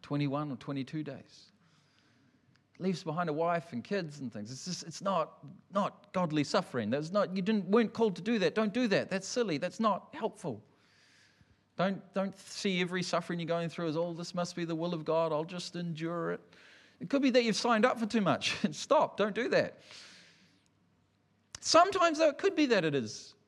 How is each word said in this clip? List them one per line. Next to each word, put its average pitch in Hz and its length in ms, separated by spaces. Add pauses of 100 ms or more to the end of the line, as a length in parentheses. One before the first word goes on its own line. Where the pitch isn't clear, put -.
twenty-one 147 500
or 120 40
twenty-two 139 460
days. - 440 (1300)
Leaves 180 220
behind 165 260
a 151 40
wife 170 400
and 117 100
kids 160 380
and 123 120
things. 104 200
It's - 140
just, 180 200
it's 160 160
not, 180 360 (340)
not - 400
godly 151 320
suffering. 123 460
That's 151 200
not, 185 240
you 190 80
didn't, 202 220
weren't 208 280
called 220 240
to 170 60
do 220 160
that. 170 160
Don't 214 180
do 247 140
that. 160 240
That's 190 160
silly. 196 320
That's 180 220
not 214 320
helpful. 175 500 (1120)
Don't, 190 240 (140)
don't 196 240
see - 420
every 180 220
suffering 175 380
you're 165 80
going 170 220
through 170 180
as, 151 80
"Oh, 175 160
this 170 220
must 175 200
be 175 120
the 165 100
will 175 160
of 156 140
God. 160 260
I'll 156 120
just 175 320
endure 170 560
it." - 80 (600)
It - 80
could 277 140
be 269 80
that 240 120
you've 226 140
signed 233 300
up 247 120
for 226 60
too 220 160
much. 160 340 (100)
<laughs> 180 80
Stop. - 440
Don't 202 180
do 240 140
that. 170 300 (1800)
Sometimes, 339 580
though, 320 100
it 285 100
could 392 160
be 302 120
that 208 180
it 151 100
is 117 400 (140)